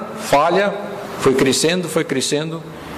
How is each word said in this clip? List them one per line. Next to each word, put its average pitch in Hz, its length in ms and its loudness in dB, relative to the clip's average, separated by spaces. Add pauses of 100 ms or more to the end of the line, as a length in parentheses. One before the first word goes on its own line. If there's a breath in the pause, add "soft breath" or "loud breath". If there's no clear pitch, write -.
(180)
falha 175 560 2 (460)
foi 135 140 4
crescendo, 156 540 2
foi 156 160 0
crescendo 156 580 -2 (340)